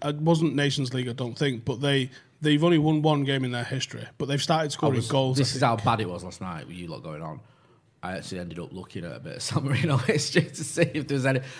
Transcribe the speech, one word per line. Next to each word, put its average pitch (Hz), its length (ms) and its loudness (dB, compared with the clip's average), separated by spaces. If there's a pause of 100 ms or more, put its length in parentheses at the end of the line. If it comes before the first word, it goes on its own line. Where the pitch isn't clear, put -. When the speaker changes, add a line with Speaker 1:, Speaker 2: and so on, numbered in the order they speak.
Speaker 1:
uh, 147 140 -2
wasn't 156 380 2
Nations 139 380 0
League, 127 160 -4
I 117 40 -6
don't 123 240 -6
think, 127 280 -2
but 127 160 -4
they, 139 300 2 (300)
they've 151 220 4
only 170 140 6
won 156 240 4
one 151 220 4
game 135 200 0
in 123 80 -2
their 120 120 -4
history, 120 400 -6 (160)
but 127 80 -4
they've 135 140 0
started 160 260 2
Speaker 2:
I - 20 -6
Speaker 1:
scoring 139 280 0
Speaker 2:
was, 117 100 0
Speaker 1:
goals, 131 300 2
Speaker 2:
this 135 160 2
Speaker 1:
I - 40 -4
Speaker 2:
is 127 60 -4
how 117 140 4
Speaker 1:
think. 110 80 -4
Speaker 2:
bad 117 160 4
it 98 80 -4
was 87 140 -8
last 90 180 -12
night 85 260 -8
with 87 100 -12
you 87 100 -10
lot 78 140 -10
going 78 220 -10
on. 78 160 -10 (640)
I 92 140 -8
actually 92 220 -10
ended 85 200 -10
up - 120 -10
looking 90 320 -12
at 78 120 -10
a 58 40 -12
bit - 180 -12
of - 40 -12
San - 220 -2
Marino 139 340 2
<laughs> - 160 2
history 151 300 4
to - 200 -8
see - 200 0
if 165 240 0
there 143 80 -2
was 131 100 0
any. 135 140 2 (200)